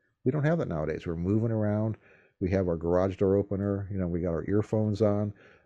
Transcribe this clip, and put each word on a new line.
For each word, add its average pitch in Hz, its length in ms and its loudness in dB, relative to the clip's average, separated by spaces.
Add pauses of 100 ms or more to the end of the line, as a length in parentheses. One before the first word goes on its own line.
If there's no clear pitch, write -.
(240)
We 127 80 2
don't 143 120 -2
have 165 140 2
that 123 100 -4
nowadays. 78 380 -4
We're 85 100 -4
moving 107 340 0
around. 107 460 0 (440)
We 92 100 0
have 95 180 2
our 85 80 0
garage 90 400 2
door 98 200 4
opener. 101 540 -2
You 98 80 -6
know, 90 100 -2
we 85 120 -2
got 87 100 -2
our 80 180 -2
earphones 107 520 0
on. 104 320 2 (340)